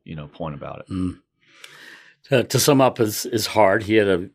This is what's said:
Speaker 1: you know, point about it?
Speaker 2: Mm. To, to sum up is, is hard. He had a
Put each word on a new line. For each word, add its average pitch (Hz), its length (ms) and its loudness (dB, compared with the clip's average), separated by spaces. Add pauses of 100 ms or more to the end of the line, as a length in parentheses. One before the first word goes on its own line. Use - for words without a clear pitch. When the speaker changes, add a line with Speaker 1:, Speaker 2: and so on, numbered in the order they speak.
Speaker 1:
you 82 120 -16
know, 73 120 -14
point 78 280 -12
about 69 240 -14
it? - 100 -20
Speaker 2:
Mm. 92 300 -6 (1080)
To, 120 180 2
to - 160 -2
sum 135 220 4
up 127 180 2
is, 110 260 -2
is 110 220 -4
hard. 104 360 2
He 104 120 0
had 104 120 4
a 95 280 -2